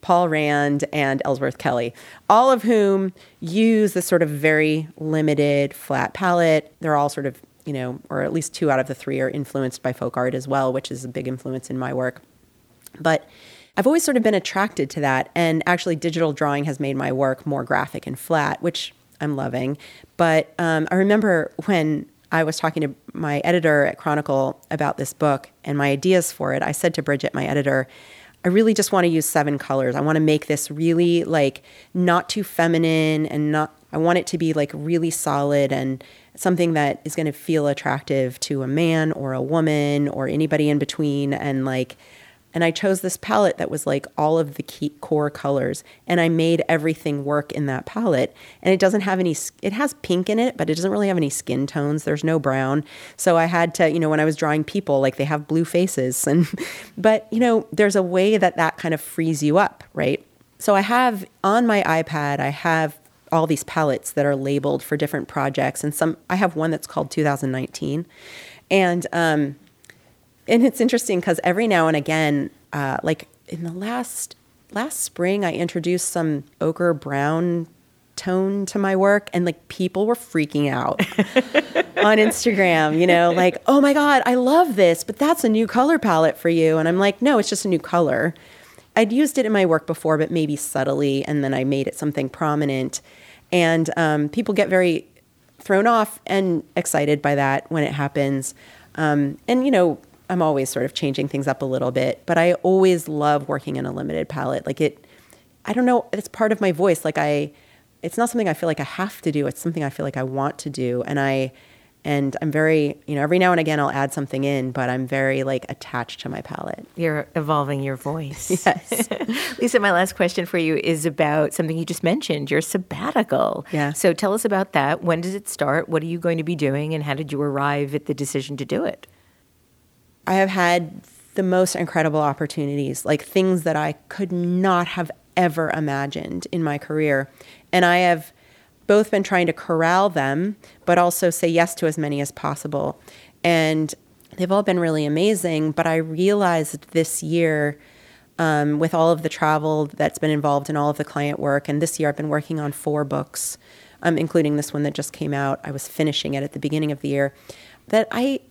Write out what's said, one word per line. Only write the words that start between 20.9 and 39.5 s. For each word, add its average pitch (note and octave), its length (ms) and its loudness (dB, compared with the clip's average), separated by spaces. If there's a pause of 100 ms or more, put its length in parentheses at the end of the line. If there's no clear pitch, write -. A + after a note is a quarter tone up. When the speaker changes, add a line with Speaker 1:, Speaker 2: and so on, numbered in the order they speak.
Speaker 1:
I F3+ 40 0
remember G3 560 2 (140)
when D#3 400 0 (260)
I E3 120 2
was D#3+ 140 -2
talking D#3+ 240 -2
to C#3 120 -4 (200)
my D3 260 -2
editor D#3 460 2
at - 120 -2
Chronicle C#3+ 640 -2 (100)
about D3 260 -2
this C#3 160 -6
book C#3+ 360 0 (140)
and C#3+ 140 -4
my C#3+ 120 2
ideas E3+ 420 2
for C#3+ 220 -4
it, C#3 100 -2
I - 80 -2
said E3 240 -2
to D#3 60 -4
Bridget, C#3+ 320 -2
my C#3 120 -4
editor, C#3 420 0 (560)
"I - 40 2
really G#3+ 260 4
just G3+ 180 0
wanna F3+ 160 4
use D#3+ 180 0
seven D3 320 0
colors. C3+ 380 -2
I C#3+ 60 -2
wanna D#3 180 2
make D#3 280 2
this D3 240 -4
really, E3+ 520 2
like, D3 380 0 (320)
not F3+ 360 2
too G#3 140 -4
feminine D#3+ 840 2
and D3+ 260 -2
not, D3+ 220 -2 (200)
I D3 40 -4
want E3+ 200 2
it - 100 -2
to F3 100 -6
be, D#3+ 160 0
like, D3 200 0
really D#3+ 380 -2
solid C#3+ 600 0
and C3+ 320 -4 (320)
something F3 380 2
that D3 320 0
is D3+ 100 -8
gonna D#3 180 -2
feel D3+ 340 0
attractive C3+ 720 -2
to C3+ 220 -4
a C3 40 -4
man D#3+ 440 0
or C3+ 220 -6
a C3 80 -4
woman D3 680 0